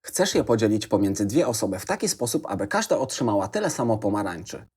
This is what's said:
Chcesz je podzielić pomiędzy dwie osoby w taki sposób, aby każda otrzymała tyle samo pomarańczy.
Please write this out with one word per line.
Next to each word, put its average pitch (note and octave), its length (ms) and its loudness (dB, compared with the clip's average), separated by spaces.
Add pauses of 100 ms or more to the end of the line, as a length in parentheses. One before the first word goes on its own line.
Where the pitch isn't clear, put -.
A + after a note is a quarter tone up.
Chcesz - 300 0
je E3 80 4
podzielić A2 440 2
pomiędzy G2+ 380 2
dwie C3 220 2
osoby F#2+ 320 -2
w - 60 -12
taki - 240 -2
sposób, - 360 -2
aby G2 220 -4
każda G3 300 0
otrzymała G#2 500 0
tyle - 220 -2
samo A#2 280 0
pomarańczy. G2 680 -4 (120)